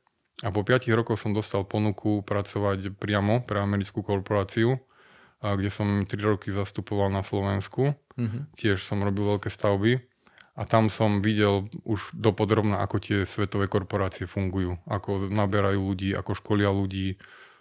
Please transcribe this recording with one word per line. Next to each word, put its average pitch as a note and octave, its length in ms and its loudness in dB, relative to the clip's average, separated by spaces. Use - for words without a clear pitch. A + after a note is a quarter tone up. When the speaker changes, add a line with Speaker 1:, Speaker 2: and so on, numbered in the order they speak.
Speaker 1:
A F#2+ 140 -4
po G#2 100 0
piatich B2 320 2
rokoch A2+ 240 0
som G#2 140 -2
dostal G#2 340 -2
ponuku G#2+ 560 0
pracovať G2+ 720 -2
priamo G#2 480 2
pre G2+ 160 -2
americkú G2+ 400 -2
korporáciu, G#2 800 0
a G#2 120 0
kde G2 140 0
som G2+ 400 0
tri G2+ 160 -6
roky G#2 260 0
zastupoval G2 640 -2
na G2 100 0
Slovensku. G2+ 680 0
Speaker 2:
Mhm. A2+ 400 -4
Speaker 1:
Tiež G2+ 240 2
som G2+ 240 -2
robil G2+ 240 0
veľké G2+ 240 -2
stavby. G#2 480 2
A A#2 80 -6
tam A2 240 4
som G#2 320 2
videl G#2 480 2
už - 320 -6
dopodrobna, G#2 640 2
ako G2+ 240 -2
tie G2+ 240 0
svetové G2 400 -2
korporácie G2 560 -2
fungujú, F2+ 640 -2
ako G2 400 -4
naberajú G2+ 560 2
ľudí, F#2+ 320 -2
ako G2 160 -4
školia G2+ 400 2
ľudí, F#2+ 480 -2